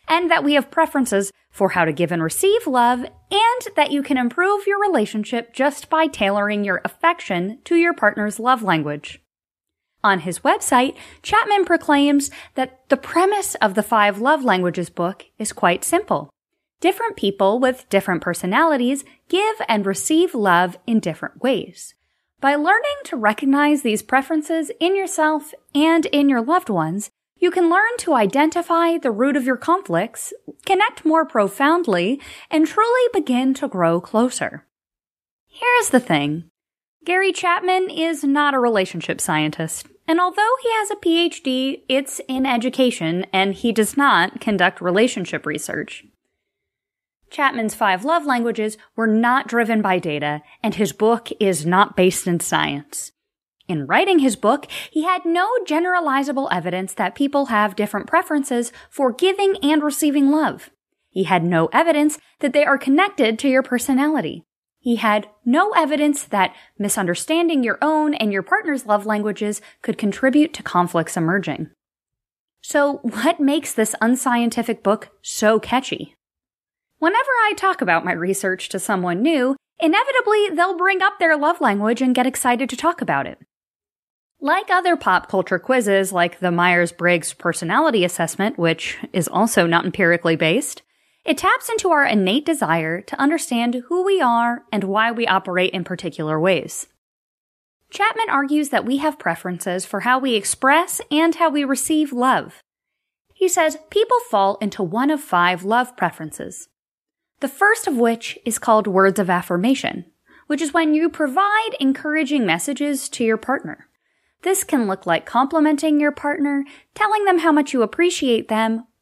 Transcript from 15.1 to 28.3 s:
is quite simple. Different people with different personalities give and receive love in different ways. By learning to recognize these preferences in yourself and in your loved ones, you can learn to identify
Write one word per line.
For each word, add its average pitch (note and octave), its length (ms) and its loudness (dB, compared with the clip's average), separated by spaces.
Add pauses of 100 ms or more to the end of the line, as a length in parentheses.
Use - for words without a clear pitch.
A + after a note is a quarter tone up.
is A3 120 -8
quite F3+ 320 0
simple. E4 460 -2 (500)
Different G4+ 360 -2
people G3 440 0
with B3+ 300 -2
different F#3+ 320 0
personalities B3 840 0 (260)
give G#4+ 260 0 (120)
and G#3 160 0
receive D#4 520 0
love F#3 500 2
in A3+ 140 2
different - 420 -8
ways. - 540 -4 (440)
By C#4 140 2
learning A4 520 0
to D#4+ 120 -8
recognize C#4 640 2
these G#3+ 220 0
preferences D4+ 640 -2 (100)
in F#4 160 0
yourself D#4 600 -2 (180)
and D#4+ 340 4
in C#4 220 2
your A#3+ 120 2
loved E4 280 0
ones, F3+ 400 -2 (280)
you F4+ 120 2
can F4 180 2
learn G#4+ 300 2
to E4+ 160 -2
identify E4 840 2